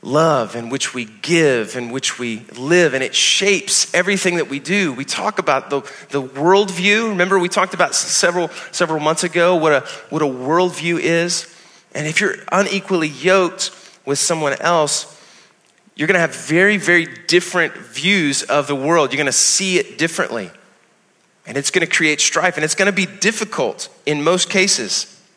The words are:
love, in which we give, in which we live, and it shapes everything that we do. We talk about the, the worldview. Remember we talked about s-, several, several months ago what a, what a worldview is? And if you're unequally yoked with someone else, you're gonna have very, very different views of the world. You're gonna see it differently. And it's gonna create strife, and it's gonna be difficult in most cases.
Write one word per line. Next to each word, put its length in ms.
love, 560
in 140
which 240
we 100
give, 720
in 140
which 280
we 280
live, 380
and 100
it 100
shapes 800
everything 420
that 120
we 100
do. 360
We 100
talk 340
about 320
the, 120
the 140
worldview. 880
Remember 280
we 100
talked 260
about 160
s-, 80
several, 520
several 260
months 260
ago 320
what 160
a, 80
what 140
a 40
worldview 720
is? 560
And 140
if 120
you're 160
unequally 580
yoked 640
with 140
someone 360
else, 520
you're 140
gonna 100
have 160
very, 440
very 280
different 460
views 680
of 240
the 80
world. 380
You're 60
gonna 120
see 480
it 180
differently. 540
And 120
it's 140
gonna 160
create 340
strife, 360
and 80
it's 100
gonna 180
be 120
difficult 840
in 160
most 260
cases. 720